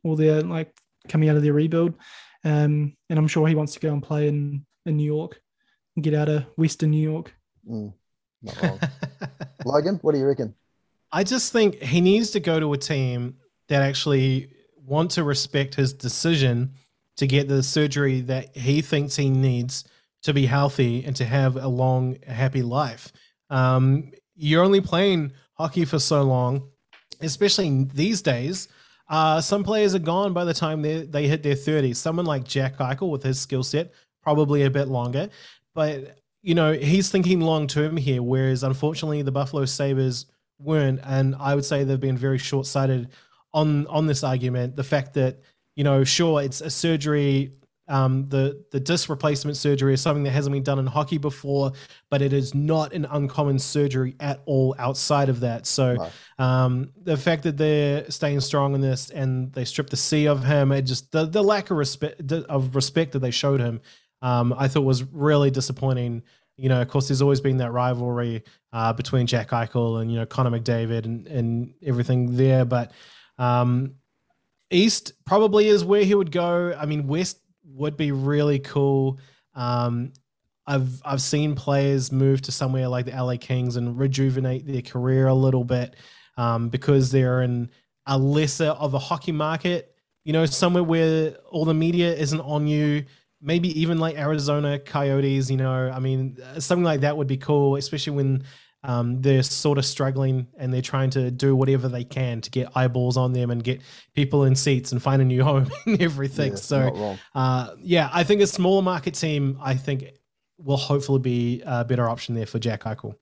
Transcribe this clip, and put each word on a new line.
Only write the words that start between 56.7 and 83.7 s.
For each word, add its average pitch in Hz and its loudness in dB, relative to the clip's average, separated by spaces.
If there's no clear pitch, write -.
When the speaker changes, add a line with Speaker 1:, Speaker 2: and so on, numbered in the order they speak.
Speaker 3:
the 156 -2
fact 156 -2
that 147 -2
they're 147 2
staying 143 -2
strong 139 0
in 139 0
this 131 -2
and 131 -4
they 127 -4
stripped - -6
the - -4
C 151 2
of 139 2
him, 139 4
it 139 2
just, 131 -6
the, 160 0
the 180 0
lack 202 2
of 170 0
respect, 143 -4
of 139 -2
respect 156 0
that 139 -2
they 127 -2
showed 139 0
him, 117 -4
um, 120 2
I 135 0
thought 139 0
was 131 2
really 143 2
disappointing. 127 -2
You 131 -2
know, 127 4
of 120 -2
course, 135 0
there's 135 0
always 139 4
been 135 0
that 120 -2
rivalry, 120 -2
uh, 113 0
between 127 0
Jack 113 -2
Eichel 117 -2
and, 113 -4
you 117 -2
know, 113 -4
Connor 123 0
McDavid 113 -2
and, 113 -8
and 120 -4
everything 123 0
there. 131 4
But, 120 -2
um, 123 0
East 185 2
probably 208 4
is 202 6
where 202 4
he 196 4
would 185 2
go. 175 0
I 151 -6
mean, 147 -2
West 170 -4
would 147 -6
be 147 0
really 143 2
cool. 135 0
Um, 123 -2
I've, 131 -2
I've 139 -4
seen 147 0
players 139 0
move 135 2
to 131 -8
somewhere 131 -2
like 123 -2
the 131 -10
L 127 -4
A 123 -4
Kings 123 -4